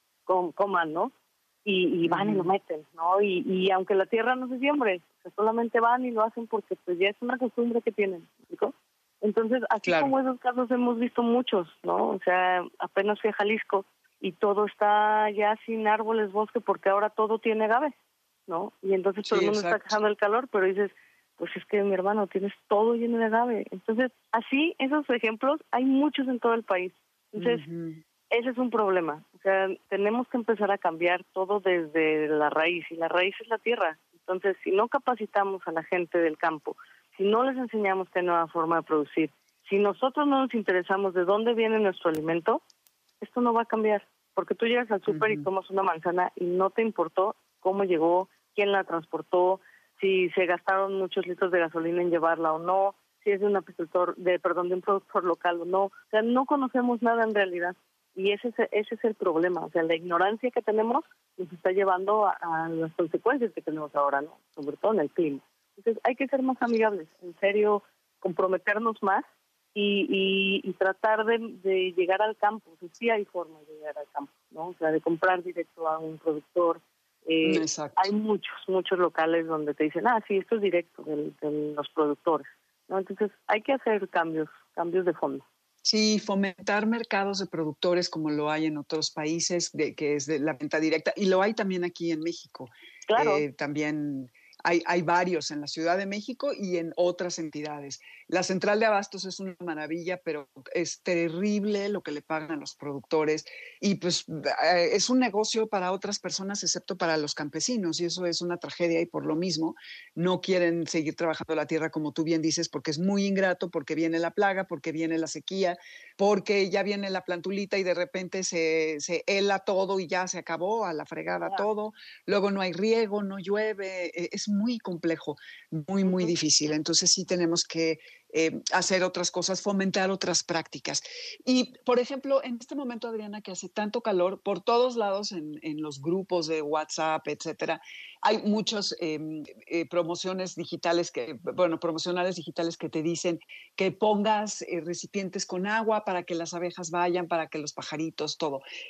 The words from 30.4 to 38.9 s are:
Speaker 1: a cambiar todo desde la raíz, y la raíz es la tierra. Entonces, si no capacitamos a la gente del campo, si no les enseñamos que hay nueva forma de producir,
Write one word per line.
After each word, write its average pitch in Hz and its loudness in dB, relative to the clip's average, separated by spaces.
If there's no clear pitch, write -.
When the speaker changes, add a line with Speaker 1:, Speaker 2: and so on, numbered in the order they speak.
Speaker 1:
a 202 2
cambiar 175 0
todo 190 0
desde 156 2
la 151 2
raíz, 160 0
y 165 -12
la 165 -2
raíz 180 2
es 226 -14
la 226 0
tierra. 208 0
Entonces, 185 -2
si - -2
no 208 4
capacitamos 202 -2
a 165 -4
la 165 -2
gente 180 0
del 160 2
campo, 156 -4
si 190 0
no 214 4
les 269 0
enseñamos 202 0
que - -2
hay 180 2
nueva 170 2
forma 165 0
de 160 0
producir, 156 0